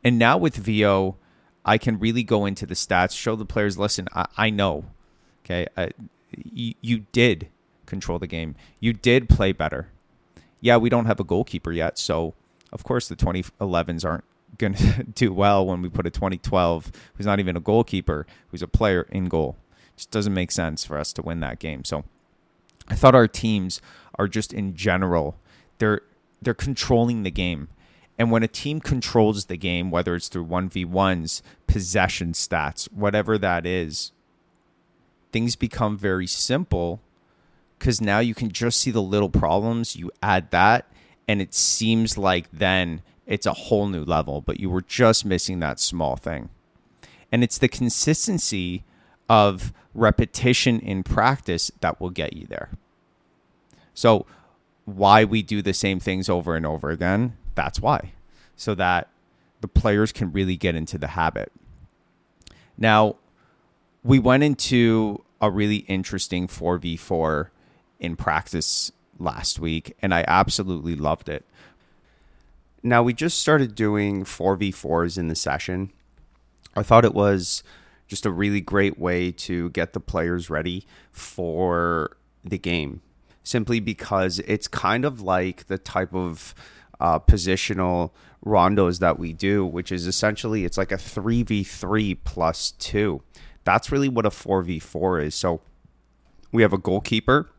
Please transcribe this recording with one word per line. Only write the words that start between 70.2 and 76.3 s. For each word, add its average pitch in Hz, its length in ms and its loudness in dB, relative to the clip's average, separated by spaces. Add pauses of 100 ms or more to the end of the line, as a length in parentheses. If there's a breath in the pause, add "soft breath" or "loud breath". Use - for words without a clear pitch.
absolutely 87 680 0
loved 76 340 -4
it. 76 160 -10 (1400 soft breath)
Now, 120 220 4
we 120 100 2
just 160 260 -2
started 135 360 4
doing 104 500 0
four 95 300 0
v 95 160 -2
fours 85 460 -2
in 85 100 -2
the 80 80 -2
session. 92 560 -4 (840)